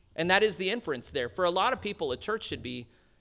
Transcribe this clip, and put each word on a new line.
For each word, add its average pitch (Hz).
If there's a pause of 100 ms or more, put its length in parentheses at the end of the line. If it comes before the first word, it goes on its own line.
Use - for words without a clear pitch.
(160)
And 170
that 196
is 196
the 190
inference 156
there. 123
For 185
a 175
lot 202
of -
people, 180
a 127
church 214
should 127
be 123 (340)